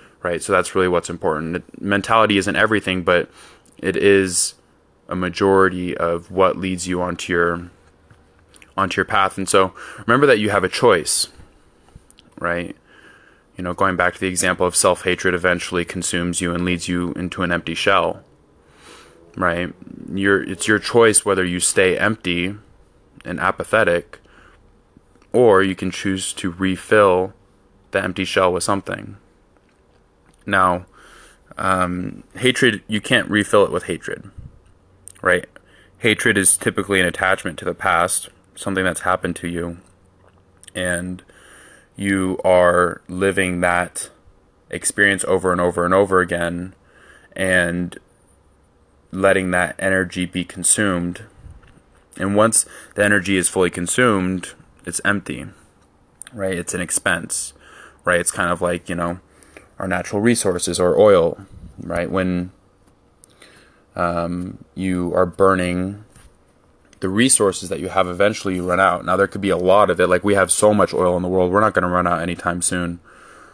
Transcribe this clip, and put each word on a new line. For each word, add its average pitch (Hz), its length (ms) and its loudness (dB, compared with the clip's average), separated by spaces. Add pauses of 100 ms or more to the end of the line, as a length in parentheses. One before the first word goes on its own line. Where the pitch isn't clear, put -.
(240)
right? 87 200 -4
So - 80 -6
that's 90 240 0
really 92 140 2
what's 87 200 0
important. 82 540 -4 (180)
Mentality 104 560 2
isn't 95 200 -2
everything, 98 460 0
but 87 260 2 (480)
it 90 180 -4
is 98 600 2 (520)
a 87 80 -8
majority 92 800 2
of 85 340 -4
what 92 280 2
leads 92 280 -6
you 90 160 -2
onto 90 300 -6
your, 85 380 0 (1080)
onto 95 220 -2
your 95 80 2
path. 98 320 0
And 95 100 -6
so 95 260 4 (320)
remember 127 200 4
that 123 140 6
you 107 100 0
have 98 160 2
a 90 40 -2
choice, - 580 2 (1120)
right? 87 340 -6 (800)
You 92 60 -10
know, 90 100 -4
going 95 220 0
back 87 180 2
to - 60 -20
the 95 80 -2
example 90 400 0
of 85 80 -2
self-hatred 90 580 2
eventually 87 500 -2
consumes 87 580 -4
you 87 120 -2
and 87 100 -2
leads 87 240 -2
you 87 260 -2
into 90 280 -8
an 87 100 -2
empty 82 220 -4
shell. 87 500 0 (1160)
Right? 87 360 -2 (400)
Your, 98 300 2
it's - 240 -8
your 107 120 4
choice 113 440 4
whether 95 220 0
you 90 140 -2
stay 92 380 2
empty 92 580 -2 (680)
and 87 160 -10
apathetic, 90 800 0 (1120)
or 107 320 6
you 95 120 -2
can 92 160 -6
choose 95 420 -6
to 92 180 -6
refill 95 840 2 (580)
the 98 120 -2
empty 92 220 -4
shell 92 260 2
with 90 120 -2
something. 101 520 -6 (1300)
Now, 92 400 2 (720)
um, 90 640 -2 (120)
hatred, 123 520 0
you 107 120 -4
can't - 300 0
refill 104 340 2
it - 80 0
with 90 120 -4
hatred, - 460 -10 (920)
right? 90 240 0 (540)
Hatred 107 380 2
is 95 200 2
typically 98 420 -2
an 90 60 2
attachment 92 540 -2
to - 60 -14
the 87 80 -2
past, 87 560 -2 (260)
something 95 280 -4
that's 90 180 -4
happened 92 360 -2
to 87 100 -10
you, 85 300 -6 (960)
and 90 480 -6 (760)
you 95 480 -2
are 90 640 4
living 92 540 -2
that 87 480 -2 (600)
experience 98 560 0
over 90 260 0
and 90 80 0
over 87 240 0
and 87 100 0
over 95 280 4
again, 87 520 -4 (640)
and 90 640 0 (1120)
letting 95 400 0
that 90 280 -2
energy 92 460 -2
be 87 200 -6
consumed. 90 800 -2 (920)
And 98 180 -2
once 110 300 4 (300)
the 101 80 2
energy 101 320 2
is 87 140 0
fully 90 220 0
consumed, 92 800 -2 (320)
it's - 180 -8
empty, 95 440 -6 (840)
right? 98 220 -6
It's 87 200 -6
an 90 80 -4
expense, - 720 -4 (520)
right? 87 140 4
It's 87 120 -2
kind 90 200 -2
of 87 100 -4
like, 87 260 -2
you 87 80 -6
know, 87 240 -4 (600)
our 98 80 -6
natural 90 340 -4
resources 92 580 0
or 90 200 2
oil, 95 460 4 (340)
right? 85 300 -6
When, 92 420 -2 (1400)
um, 87 680 -4 (120)
you 90 400 -2
are 90 100 4
burning 92 800 0 (960)
the 95 100 -4
resources 101 600 0
that 85 100 -6
you 90 100 -8
have, 92 180 0
eventually 98 480 -2
you 90 120 -4
run 90 120 0
out. 90 260 2
Now, 90 120 0
there 98 100 2
could 98 140 -10
be 98 80 0
a 87 80 2
lot 92 320 4
of 87 100 0
it. 92 80 4
Like, 90 160 2
we 101 100 2
have 95 180 2
so 107 220 4
much 98 200 2
oil 90 220 2
in 87 80 -2
the 90 60 -4
world, 90 220 2
we're 101 100 4
not 107 120 2
gonna 90 160 0
run 90 180 0
out 85 140 -2
anytime 87 400 -4
soon. 87 380 -4 (540)